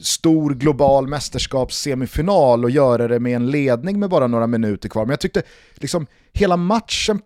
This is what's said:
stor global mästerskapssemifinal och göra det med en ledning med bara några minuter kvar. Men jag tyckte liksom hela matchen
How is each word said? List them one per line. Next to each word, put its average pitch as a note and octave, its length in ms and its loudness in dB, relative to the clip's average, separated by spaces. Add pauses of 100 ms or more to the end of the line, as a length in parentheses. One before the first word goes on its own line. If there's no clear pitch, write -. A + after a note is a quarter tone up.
stor D#3+ 520 0
global C3+ 540 2
mästerskapssemifinal C3+ 1600 0
och A#2+ 80 2
göra B2 360 4
det A#2+ 120 0
med B2 160 -2
en A#2+ 160 -2
ledning C#3+ 480 -2
med G3+ 100 -2
bara D3 180 2
några A#2 200 0
minuter A2 420 -2
kvar. A2 160 -4
Men - 40 -4
jag C#3+ 100 -2
tyckte F#3 220 -2 (340)
liksom D#3 320 -6 (260)
hela F#3 240 2
matchen G3+ 680 -2